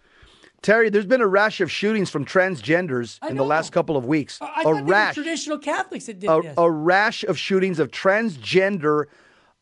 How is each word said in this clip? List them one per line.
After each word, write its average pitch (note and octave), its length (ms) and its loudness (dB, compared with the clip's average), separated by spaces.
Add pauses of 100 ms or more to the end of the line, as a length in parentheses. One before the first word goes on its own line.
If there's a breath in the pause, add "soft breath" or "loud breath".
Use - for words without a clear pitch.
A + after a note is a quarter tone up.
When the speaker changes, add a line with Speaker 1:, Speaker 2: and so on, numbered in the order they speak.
(640 soft breath)
Speaker 1:
Terry, A3 260 4
there's G3+ 160 2
been B3 160 4
a G#3+ 60 4
rash G3+ 340 2
of D#3+ 100 -2
shootings G#3 380 0
from D3 160 -4
transgenders D#3 960 -2
Speaker 2:
I D#4 80 -6
Speaker 1:
in C3+ 80 -6
the C#3 60 2
Speaker 2:
know. C3+ 40 -2
Speaker 1:
last D#3 240 0
couple E3 240 -2
of B2+ 100 -2
weeks. C#3+ 360 -4
Speaker 2:
I, - 40 -12
I - 20 -10
Speaker 1:
A A3 160 -4
Speaker 2:
thought D#3 100 4
they C#3+ 80 -2
were C#3 60 -6
Speaker 1:
rash. G3 260 4
Speaker 2:
traditional D4+ 460 -6
Catholics E4 480 -6
that G3+ 120 -14
did F#3+ 100 -4
Speaker 1:
A, D#3+ 120 4
Speaker 2:
this. D#3+ 160 -8
Speaker 1:
a E3+ 140 4
rash F3+ 520 0
of F#3 140 -2
shootings F#3 420 -2
of C#3 120 0
transgender, F3 1160 0 (560 soft breath)